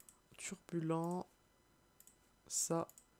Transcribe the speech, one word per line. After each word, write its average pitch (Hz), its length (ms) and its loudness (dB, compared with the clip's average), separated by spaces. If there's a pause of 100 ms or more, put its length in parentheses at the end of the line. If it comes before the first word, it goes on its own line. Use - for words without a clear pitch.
(380)
turbulent. 170 880 0 (1200)
Ça. - 420 0 (320)